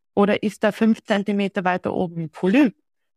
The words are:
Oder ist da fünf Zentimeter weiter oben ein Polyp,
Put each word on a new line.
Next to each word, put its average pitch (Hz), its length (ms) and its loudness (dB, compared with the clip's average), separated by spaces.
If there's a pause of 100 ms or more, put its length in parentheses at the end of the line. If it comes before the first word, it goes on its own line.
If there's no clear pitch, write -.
(160)
Oder 202 280 2
ist 208 200 -6
da 214 80 2
fünf 226 320 0
Zentimeter 202 600 -2
weiter 180 300 -2
oben 170 300 -4
ein 156 60 -10
Polyp, 214 460 2 (420)